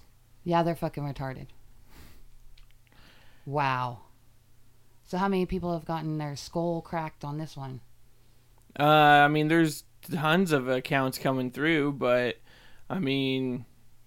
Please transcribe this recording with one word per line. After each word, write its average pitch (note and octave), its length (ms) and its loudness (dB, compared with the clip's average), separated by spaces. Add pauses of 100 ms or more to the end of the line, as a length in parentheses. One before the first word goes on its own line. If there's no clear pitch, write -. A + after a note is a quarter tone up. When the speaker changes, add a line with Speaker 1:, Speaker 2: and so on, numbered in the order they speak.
(460)
Speaker 1:
Yeah, E3+ 180 2
they're E3 120 -2
fucking D#3 280 -8
retarded. C3+ 440 -10 (2000)
Wow. C3 540 -2 (1040)
So - 140 -8
how G3 100 0
many F#3+ 180 2
people F3 280 -4
have E3 120 -6
gotten D#3 320 -4
their D3 180 -6
skull E3+ 460 -4
cracked D#3+ 420 -8
on D3 140 -8
this D#3 180 -10
one? C3 240 -12 (1000)
Speaker 2:
Uh, C#3+ 40 0
I D3 440 8
mean, D3+ 200 2
there's D#3+ 360 2 (280)
tons E3 400 2
of C3 160 2
accounts C3 500 0
coming C3 340 -2
through, C#3+ 420 0
but, B2 440 0 (520)
I F#3+ 100 -4
mean, C3 680 -2 (420)